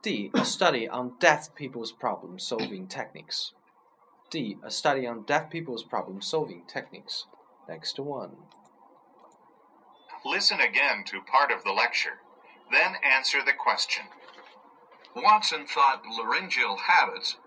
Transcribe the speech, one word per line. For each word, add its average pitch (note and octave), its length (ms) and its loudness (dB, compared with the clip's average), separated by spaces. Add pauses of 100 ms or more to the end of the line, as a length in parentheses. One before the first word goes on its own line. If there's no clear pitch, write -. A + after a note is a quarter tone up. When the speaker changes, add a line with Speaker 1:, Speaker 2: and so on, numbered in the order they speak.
Speaker 1:
D, A2+ 300 -4
a - 100 4
study C3+ 420 2
on B2 320 -6
deaf D#3 360 4
people's B2 360 -8
problem-solving F#2+ 920 -6
techniques. - 680 -10 (760)
D, A#2+ 340 -6
a A2 60 -12
study C3+ 380 2
on A#2 160 -8
deaf D#3 260 0
people's D#3+ 340 -8
problem-solving - 840 -6
techniques. - 580 -12 (420)
Next - 300 -10
one. C#3 400 -8 (1900)
Speaker 2:
Listen - 360 0
again A#2+ 460 2
to G2 160 -8
part C3+ 300 4
of G#2+ 120 -2
the G2 80 0
lecture, - 480 0 (520)
then D#3+ 320 4
answer C#3 400 4
the C#3 100 2
question. - 520 0 (1080)
Speaker 3:
Watson D3+ 500 4
thought C#3 400 4
laryngeal A#2 800 -2
habits A2+ 600 2